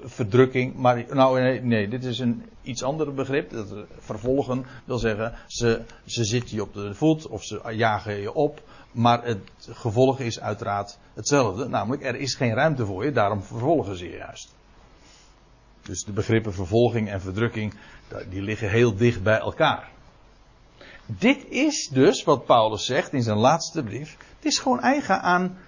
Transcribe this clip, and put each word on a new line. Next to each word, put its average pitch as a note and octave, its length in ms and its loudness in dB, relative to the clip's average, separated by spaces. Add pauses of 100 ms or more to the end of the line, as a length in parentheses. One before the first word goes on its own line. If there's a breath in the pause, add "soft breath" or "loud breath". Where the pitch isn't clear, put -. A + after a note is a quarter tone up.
verdrukking, B2+ 720 2
maar, B2 300 2 (100)
nou C3 260 4
nee, B2+ 220 0
nee, A2+ 260 2
dit B2+ 160 -6
is A#2+ 140 -4
een A#2+ 260 -2 (180)
iets B2 200 -10
ander C#3+ 320 -4
begrip. C3+ 360 -4
Dat, G2+ 220 -8
eh, G2 60 -12 (200)
vervolgen B2+ 680 -2 (180 loud breath)
wil C3 140 -4
zeggen, A2 360 -2 (120 loud breath)
ze, A#2 360 0 (240 loud breath)
ze A#2 180 -2
zitten A2+ 320 -2
je G#2 60 -2
op G2 120 -8
de G2+ 200 -6
voet D#3 320 2
of G#2 180 -10
ze G#2+ 160 -10 (100)
jagen G#2+ 500 0
je G2+ 140 -6
op, D3 280 0 (300 loud breath)
maar A#2+ 320 4
het A#2 140 -2 (320)
gevolg A#2+ 480 2
is A#2 220 -4
uiteraard G2+ 580 -6 (160)
hetzelfde, A#2+ 540 0
namelijk A#2+ 360 -4
er B2 120 -4
is C3 180 -6
geen A#2+ 200 0
ruimte C3 320 0
voor G2 180 -4
je, D3 80 -2
daarom G#2 300 2
vervolgen A#2 540 -2
ze F2 80 -10
je D#2+ 120 -12
juist. - 380 -16 (1300 soft breath)
Dus F#2 220 -10
de G#2+ 80 -10
begrippen G#2+ 420 0
vervolging G#2+ 560 2
en G2 100 -4
verdrukking, G#2+ 540 -4 (340 loud breath)
da-, - 220 -10
die F#2+ 120 -6
liggen G#2 280 -4
heel A#2 260 4
dicht G#2+ 260 2
bij G#2+ 160 4
elkaar. - 520 0 (1160 loud breath)
Dit A3 420 2
is C#4 440 0
dus C3+ 320 4
wat C#3 200 4
Paulus A2 400 4
zegt C#3+ 280 -2
in C3+ 100 0
zijn A2 140 0
laatste D3+ 460 2
brief. B2 340 -10 (200 loud breath)
Het - 80 -10
is D4 140 0
gewoon B3+ 220 -2
eigen C4+ 400 0
aan F3+ 480 0